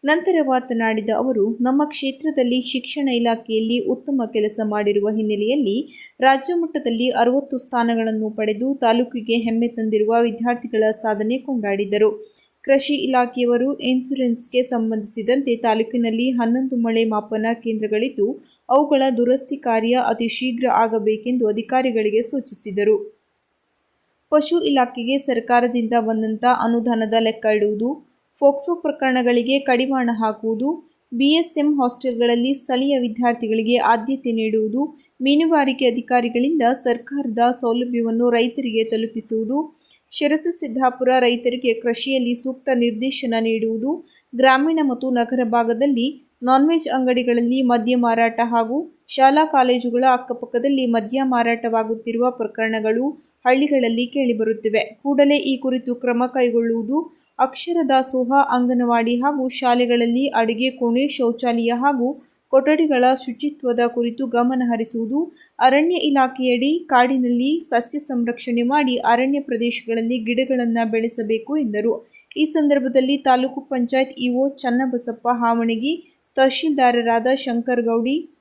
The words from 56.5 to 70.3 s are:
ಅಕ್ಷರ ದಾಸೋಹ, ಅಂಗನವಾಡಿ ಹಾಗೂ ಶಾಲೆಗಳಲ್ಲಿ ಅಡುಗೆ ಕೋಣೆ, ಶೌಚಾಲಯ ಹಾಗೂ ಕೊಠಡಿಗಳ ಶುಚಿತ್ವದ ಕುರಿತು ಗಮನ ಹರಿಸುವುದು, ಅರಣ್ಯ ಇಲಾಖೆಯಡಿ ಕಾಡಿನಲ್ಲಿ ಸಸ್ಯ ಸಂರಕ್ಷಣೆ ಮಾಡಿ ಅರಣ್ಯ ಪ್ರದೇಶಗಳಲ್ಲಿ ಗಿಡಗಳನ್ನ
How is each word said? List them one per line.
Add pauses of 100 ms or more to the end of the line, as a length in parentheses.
ಅಕ್ಷರ (120)
ದಾಸೋಹ,
ಅಂಗನವಾಡಿ
ಹಾಗೂ
ಶಾಲೆಗಳಲ್ಲಿ
ಅಡುಗೆ
ಕೋಣೆ,
ಶೌಚಾಲಯ
ಹಾಗೂ (260)
ಕೊಠಡಿಗಳ (100)
ಶುಚಿತ್ವದ
ಕುರಿತು
ಗಮನ
ಹರಿಸುವುದು, (260)
ಅರಣ್ಯ
ಇಲಾಖೆಯಡಿ
ಕಾಡಿನಲ್ಲಿ
ಸಸ್ಯ
ಸಂರಕ್ಷಣೆ
ಮಾಡಿ
ಅರಣ್ಯ
ಪ್ರದೇಶಗಳಲ್ಲಿ
ಗಿಡಗಳನ್ನ